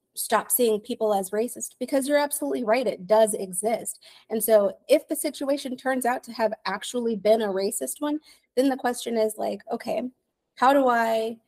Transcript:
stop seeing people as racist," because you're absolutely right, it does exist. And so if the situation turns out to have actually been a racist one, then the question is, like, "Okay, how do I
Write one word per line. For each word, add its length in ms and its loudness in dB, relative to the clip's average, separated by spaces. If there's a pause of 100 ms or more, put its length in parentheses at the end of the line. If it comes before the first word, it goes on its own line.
(160)
stop 360 0
seeing 300 2
people 320 -2
as 180 -2
racist," 480 -6
because 280 -2
you're 120 4
absolutely 460 -2
right, 220 2
it 200 -6
does 260 4
exist. 680 -6 (300)
And 140 -4
so 340 4 (120)
if 180 4
the 80 -4
situation 640 -4
turns 280 -2
out 200 -2
to 80 -16
have 200 -2 (120)
actually 500 -4
been 260 4
a 80 0
racist 520 -4
one, 180 -2 (360)
then 140 4
the 80 0
question 400 -4
is, 200 0
like, 240 -6 (100)
"Okay, 400 -4 (440)
how 180 4
do 160 4
I 580 0